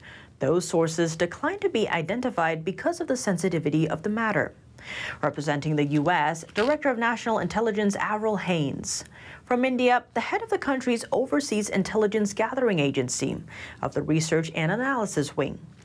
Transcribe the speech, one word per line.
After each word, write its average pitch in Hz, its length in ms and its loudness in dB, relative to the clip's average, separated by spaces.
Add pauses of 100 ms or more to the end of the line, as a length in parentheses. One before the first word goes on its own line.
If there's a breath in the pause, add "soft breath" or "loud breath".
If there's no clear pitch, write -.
(400 loud breath)
Those 165 260 2
sources 165 480 2
declined 277 460 -2
to 392 80 0
be 226 220 2
identified 165 760 0
because 190 360 -2
of 330 60 -4
the 269 100 0
sensitivity 175 720 0
of - 140 -4
the 208 80 -2
matter. 214 420 0 (680 loud breath)
Representing 147 560 0
the 147 80 4
U 147 260 2
S, 160 340 2 (100)
Director 294 360 2
of 233 80 0
National 233 400 0
Intelligence 202 560 2
Avril 214 420 0
Haines. 170 680 -2 (420 loud breath)
From 247 180 2
India, 247 380 4 (120)
the 233 60 0
head 403 220 -2
of 440 80 -10
the 381 80 2
country's 254 540 0
Overseas 254 560 0
Intelligence 208 640 2
Gathering 220 480 2
Agency, 135 600 0 (400 loud breath)
of - 140 -4
the 147 80 0
Research 160 540 2
and 165 160 0
Analysis 220 640 -2
Wing. - 240 -2 (240 loud breath)